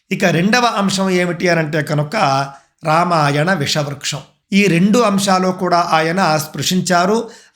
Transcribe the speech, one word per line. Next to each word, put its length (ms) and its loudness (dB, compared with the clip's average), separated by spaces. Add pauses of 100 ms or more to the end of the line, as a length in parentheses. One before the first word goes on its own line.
(100)
ఇక 140 -2
రెండవ 400 2
అంశం 460 0
ఏమిటి 380 0
అనంటే 340 0
కనుక 340 -4 (680)
రామాయణ 680 0
విషవృక్షం. 680 -4 (340)
ఈ 140 4
రెండు 320 2
అంశాలు 500 2
కూడా 420 0
ఆయన 460 0
స్పృశించారు. 920 -2 (260)